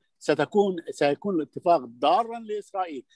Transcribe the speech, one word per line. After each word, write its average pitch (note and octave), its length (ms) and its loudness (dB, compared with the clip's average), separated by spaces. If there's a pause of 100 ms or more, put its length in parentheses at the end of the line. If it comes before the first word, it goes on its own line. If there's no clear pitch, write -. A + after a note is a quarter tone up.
(180)
ستكون، F#3 580 2 (140)
سيكون D3+ 460 0
الاتفاق D#3 440 2
ضارا D#3+ 580 0
لإسرائيل، G3+ 680 -8 (120)